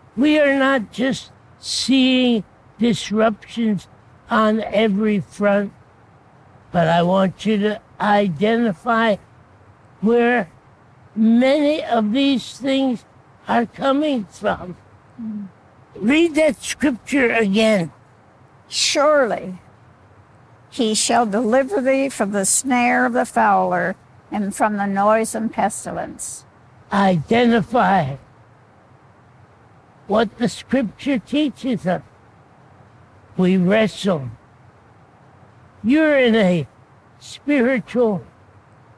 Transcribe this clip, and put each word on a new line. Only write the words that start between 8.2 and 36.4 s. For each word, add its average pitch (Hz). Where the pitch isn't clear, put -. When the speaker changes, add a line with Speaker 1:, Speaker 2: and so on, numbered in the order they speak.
Speaker 1:
where 233
many 254
of 220
these 277
things 269
are 233
coming 269
from. 180
Speaker 2:
Mm. 208
Speaker 1:
Read 302
that 302
scripture 254
again. 214
Speaker 2:
"Surely 262
he 220
shall 233
deliver 254
thee 269
from 208
the 202
snare 247
of 240
the 247
fowler 185
and 202
from 214
the 202
noisome 220
pestilence." -
Speaker 1:
Identify 196
what 220
the 233
scripture 254
teaches 254
us. 180
We 185
wrestle. 185
You're 294
in 240
a 180